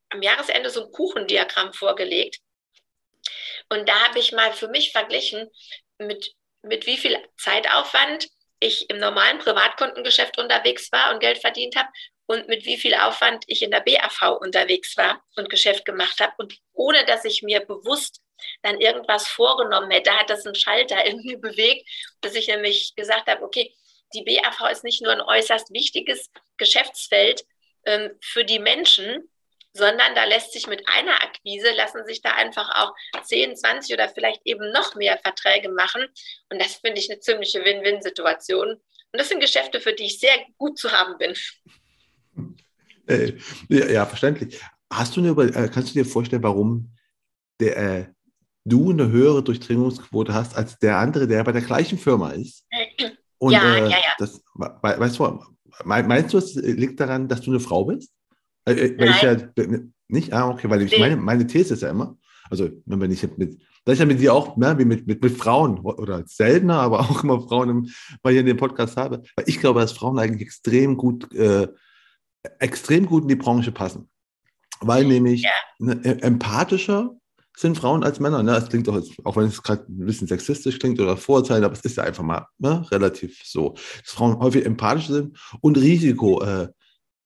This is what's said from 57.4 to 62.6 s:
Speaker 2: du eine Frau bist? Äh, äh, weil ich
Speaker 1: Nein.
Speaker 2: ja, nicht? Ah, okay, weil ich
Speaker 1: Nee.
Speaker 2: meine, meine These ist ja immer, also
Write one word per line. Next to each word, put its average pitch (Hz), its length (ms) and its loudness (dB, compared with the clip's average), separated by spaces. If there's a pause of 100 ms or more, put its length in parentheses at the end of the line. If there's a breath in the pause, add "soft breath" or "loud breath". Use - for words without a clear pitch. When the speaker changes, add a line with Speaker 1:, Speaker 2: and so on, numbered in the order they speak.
Speaker 2:
du 127 80 -4
eine 127 100 2
Frau 98 240 0
bist? 180 260 -6 (540)
Äh, 120 80 4
äh, 127 260 2
weil 120 120 6
ich 190 120 6
Speaker 1:
Nein. 120 340 2
Speaker 2:
ja, 117 80 2 (440)
nicht? 156 240 -2
Ah, 123 160 2
okay, 123 220 -4
weil 104 120 4
ich 98 100 0
Speaker 1:
Nee. 110 60 6
Speaker 2:
meine, 131 180 4
meine 117 300 2
These 160 280 2
ist - 80 -8
ja 78 80 -4
immer, 101 260 -6 (340 soft breath)
also 90 200 -2 (160)